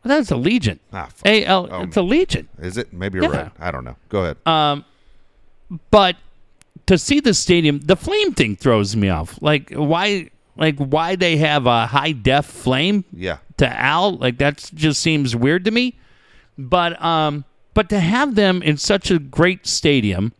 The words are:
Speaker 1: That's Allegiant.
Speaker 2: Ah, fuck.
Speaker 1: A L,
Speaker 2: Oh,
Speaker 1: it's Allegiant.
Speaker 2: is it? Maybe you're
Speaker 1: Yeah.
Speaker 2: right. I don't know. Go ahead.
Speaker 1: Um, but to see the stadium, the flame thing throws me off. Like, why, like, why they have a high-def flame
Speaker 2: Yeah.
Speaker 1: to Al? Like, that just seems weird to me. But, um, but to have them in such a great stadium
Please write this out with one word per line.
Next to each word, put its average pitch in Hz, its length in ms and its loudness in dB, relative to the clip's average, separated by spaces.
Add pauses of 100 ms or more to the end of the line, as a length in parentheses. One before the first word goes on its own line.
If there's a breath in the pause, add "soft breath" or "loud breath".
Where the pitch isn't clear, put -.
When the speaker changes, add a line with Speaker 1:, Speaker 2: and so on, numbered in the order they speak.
Speaker 1:
That's 277 260 0
Allegiant. 135 480 0 (140)
Speaker 2:
Ah, 92 140 -10
fuck. - 200 -6
Speaker 1:
A 214 180 4
L, 185 260 0
Speaker 2:
Oh, 180 120 -8
Speaker 1:
it's 180 140 -6
Allegiant. 220 500 0 (160)
Speaker 2:
is 90 160 -8
it? - 140 -8
Maybe 92 260 -6
you're 78 140 0
Speaker 1:
Yeah. 71 100 -4
Speaker 2:
right. - 160 -14
I 87 140 -6
don't 65 120 -10
know. 60 120 -14 (120)
Go 101 120 -2
ahead. 82 160 -4 (100)
Speaker 1:
Um, 151 380 0 (1040)
but 190 260 6 (720)
to 190 120 6
see 285 220 0
the 226 140 2
stadium, 156 460 2
the 160 160 2
flame 392 360 -2
thing 107 240 0
throws 107 380 0
me 101 140 2
off. 82 340 -4
Like, 151 300 -2
why, 165 580 -2 (260)
like, 156 220 -2
why 156 380 -2
they 175 220 0
have 147 280 2
a 117 200 2
high-def 139 600 0
flame 175 680 -2
Speaker 2:
Yeah. 87 260 -8 (180)
Speaker 1:
to 131 120 2 (120)
Al? 165 360 0
Like, 123 220 -2
that 143 360 -2
just 156 280 0
seems 143 320 0
weird 147 300 0
to 220 60 0
me. 226 280 -2 (580 soft breath)
But, 170 460 0
um, 156 420 -2 (300)
but 214 160 0
to 208 100 0
have 233 360 0
them 185 260 2
in 151 140 0
such 196 340 -2
a 175 80 4
great 151 480 0
stadium 107 720 0